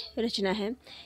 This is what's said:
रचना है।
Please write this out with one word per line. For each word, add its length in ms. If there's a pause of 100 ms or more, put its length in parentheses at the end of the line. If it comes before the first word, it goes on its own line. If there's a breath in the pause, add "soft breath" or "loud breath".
(180)
रचना 320
है। 260 (300 loud breath)